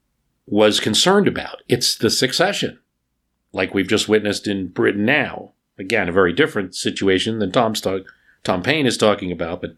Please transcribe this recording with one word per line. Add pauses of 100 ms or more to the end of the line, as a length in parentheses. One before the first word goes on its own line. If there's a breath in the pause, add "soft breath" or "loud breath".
(460)
was
concerned
about.
It's
the
succession, (760)
like
we've
just
witnessed
in
Britain
now. (260)
Again,
a
very
different
situation
than
Tom's
talk, (420 soft breath)
Tom
Paine
is
talking
about,
but